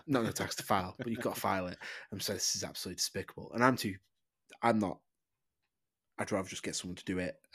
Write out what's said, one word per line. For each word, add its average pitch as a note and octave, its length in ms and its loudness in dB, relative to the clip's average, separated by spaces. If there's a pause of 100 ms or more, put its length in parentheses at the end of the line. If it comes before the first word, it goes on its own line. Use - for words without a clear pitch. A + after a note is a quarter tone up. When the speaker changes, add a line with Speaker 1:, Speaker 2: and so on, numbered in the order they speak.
Speaker 1:
not C3 160 4
no G#2+ 80 0
tax - 240 -4
to - 80 -6
file, F#2 380 2
but A#2 100 -4
you've A#2 100 -4
gotta G2 180 0
Speaker 2:
<laughs> - 0 -
Speaker 1:
file F#2+ 280 2
it. F2+ 100 -8 (340)
And F#2+ 100 -6
so G#2 120 -2
this - 220 0
is G2 80 -4
absolutely F#2 340 -6
despicable. - 560 -4
And A#2 100 4
I'm C3 140 8
too, G2 180 -2 (640)
I'm A2+ 180 6
not, F#2+ 220 0 (1160)
I'd G2+ 140 -4
rather F#2+ 180 0
just - 140 -8
get - 120 -4
someone F2+ 200 -6
to - 100 -14
do F#2 140 0
it. F2+ 200 -4 (160)